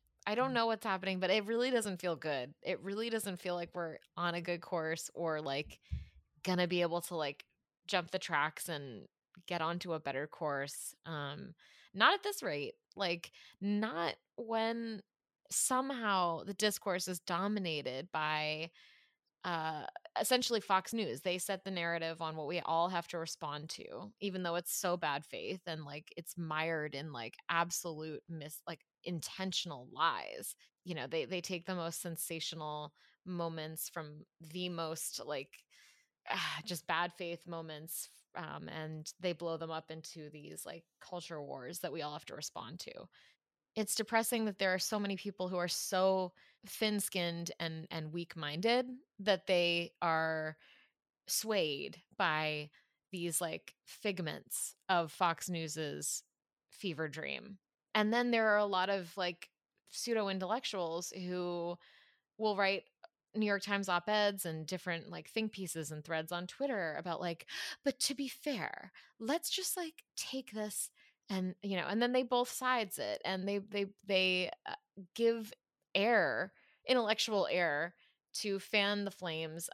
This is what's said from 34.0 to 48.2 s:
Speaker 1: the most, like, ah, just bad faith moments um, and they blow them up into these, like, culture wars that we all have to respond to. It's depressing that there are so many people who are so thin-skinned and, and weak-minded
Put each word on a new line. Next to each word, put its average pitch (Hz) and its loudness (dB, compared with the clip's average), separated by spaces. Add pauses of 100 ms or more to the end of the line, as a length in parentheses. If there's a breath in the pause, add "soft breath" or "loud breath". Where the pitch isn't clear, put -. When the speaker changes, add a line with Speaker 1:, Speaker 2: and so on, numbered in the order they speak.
Speaker 1:
the 175 -4
most, 165 -4
like, 143 -6 (680 soft breath)
ah, 156 -2
just 180 -8
bad 170 2
faith 170 -8
moments 160 -8 (280)
um, 156 -8
and 156 -6
they 180 2
blow 165 -2
them 160 -6
up 160 -6
into 160 -12
these, 151 -12
like, 165 -12 (160)
culture 170 -8
wars 139 -8
that 151 -2
we 156 -4
all 147 -4
have 151 -8
to - -10
respond - -8
to. - -12 (840 soft breath)
It's 214 0
depressing 226 2
that 196 -2
there 190 4
are 185 2
so 208 0
many 202 0
people 185 -4
who 185 -2
are 175 2
so 190 4 (340 soft breath)
thin-skinned 180 0 (100)
and, 160 -4
and 156 -4
weak-minded 175 2 (340)